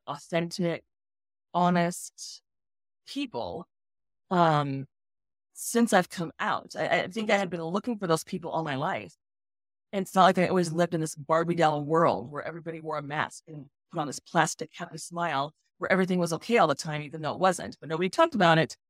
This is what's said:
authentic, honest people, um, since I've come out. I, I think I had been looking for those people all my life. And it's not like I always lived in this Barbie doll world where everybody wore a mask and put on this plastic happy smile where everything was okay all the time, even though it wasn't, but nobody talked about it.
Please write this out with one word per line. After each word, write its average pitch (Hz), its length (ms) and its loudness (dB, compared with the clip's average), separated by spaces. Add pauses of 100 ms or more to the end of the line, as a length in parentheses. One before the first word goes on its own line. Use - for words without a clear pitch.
authentic, 170 760 -2 (680)
honest 175 880 0 (640)
people, 170 600 -8 (640)
um, 147 560 2 (680)
since - 400 2
I've 180 160 4
come 165 300 -8
out. 190 380 -4
I, 160 240 0
I - 60 -4
think 214 220 -6
I 202 80 4
had 196 120 -2
been 170 140 -6
looking 202 340 -4
for 196 100 -6
those 160 160 2
people 170 280 -10
all 160 120 -2
my 143 120 -4
life. 139 400 -6 (760)
And 196 120 -2
it's - 120 -10
not 190 80 8
like 180 140 6
I 180 100 4
always 170 240 0
lived 170 220 0
in 160 80 0
this 156 140 -6
Barbie 165 400 0
doll 156 280 2
world 147 480 2
where 143 120 -8
everybody 160 360 -10
wore 156 180 -8
a 147 60 -6
mask 147 440 -6
and 151 180 -14 (260)
put 165 80 -6
on 147 80 -4
this 123 120 -10
plastic - 560 -2
happy 170 240 -12
smile 156 540 -4 (260)
where - 120 -4
everything 180 280 2
was 170 140 0
okay 233 240 0
all 180 100 6
the 143 80 0
time, 151 260 -6
even 151 200 -12
though 143 120 -4
it - 60 -8
wasn't, - 400 0
but 143 100 -12
nobody 165 200 -2
talked 330 260 2
about 170 240 6
it. - 180 -2 (120)